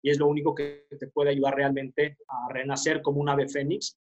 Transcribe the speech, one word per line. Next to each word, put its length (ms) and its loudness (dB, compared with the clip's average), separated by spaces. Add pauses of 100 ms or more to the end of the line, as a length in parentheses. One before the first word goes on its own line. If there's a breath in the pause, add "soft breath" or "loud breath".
y 60 0
es 100 4
lo 100 4
único 260 2
que 320 -8 (120)
te 100 -12
puede 200 2
ayudar 260 2
realmente 600 0 (100)
a 240 -8
renacer 520 -2
como 180 0
un 80 0
ave 180 2
fénix 560 -4